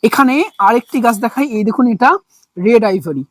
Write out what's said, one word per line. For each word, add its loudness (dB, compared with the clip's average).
এখানে 2
আরেকটি 0
গাছ 2
দেখাই, -4
এই -2
দেখুন 0
এটা 2
রেড 4
আইভরি -6